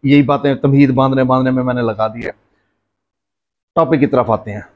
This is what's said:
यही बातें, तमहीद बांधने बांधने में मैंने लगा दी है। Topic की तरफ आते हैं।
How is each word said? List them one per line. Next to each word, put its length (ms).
यही 180
बातें, 380
तमहीद 300
बांधने 340
बांधने 260
में 120
मैंने 200
लगा 260
दी 140
है। 100
Topic 240
की 60
तरफ 240
आते 200
हैं। 240